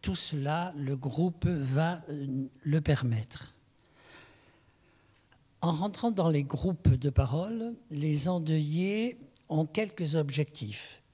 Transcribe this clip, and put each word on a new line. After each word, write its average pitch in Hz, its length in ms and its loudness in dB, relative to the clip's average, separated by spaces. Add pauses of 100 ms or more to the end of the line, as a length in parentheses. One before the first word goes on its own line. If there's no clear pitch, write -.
tout 190 140 -4
cela, 156 600 -4
le 139 200 -4
groupe 143 500 -2
va, 160 600 2
euh, 139 380 -4 (160)
le 156 180 2
permettre. 123 720 0 (2000)
En 170 120 2
rentrant 196 380 0
dans 185 200 2
les 147 140 4
groupes 147 500 2
de 127 160 0
parole, 202 640 0 (160)
les 147 380 0
endeuillés 180 920 0 (300)
ont 160 180 2
quelques 170 480 -2
objectifs. 139 880 -2 (120)